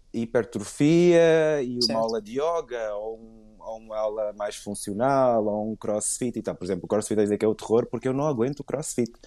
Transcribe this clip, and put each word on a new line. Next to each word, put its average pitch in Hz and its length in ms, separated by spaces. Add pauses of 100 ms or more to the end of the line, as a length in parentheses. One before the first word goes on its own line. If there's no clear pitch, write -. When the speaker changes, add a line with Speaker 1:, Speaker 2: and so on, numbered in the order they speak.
(140)
Speaker 1:
hipertrofia 156 1500
e 123 120
uma 120 60
Speaker 2:
Certo. 117 180
Speaker 1:
aula 113 220
de 104 120
yoga 127 600
ou 110 220
um, 110 420
ou 113 200
uma 110 180
aula 107 360
mais 104 220
funcional 117 880
ou 107 260
um 107 40
crossfit 107 640
e 110 40
tal. 90 140
Por 90 100
exemplo, 90 200
o - 20
crossfit, 107 320
a 107 40
dizer 104 140
que 107 80
é - 20
o 110 80
terror 117 320
porque 120 200
eu 131 60
não 139 140
aguento 139 320
o - 40
crossfit. - 480 (160)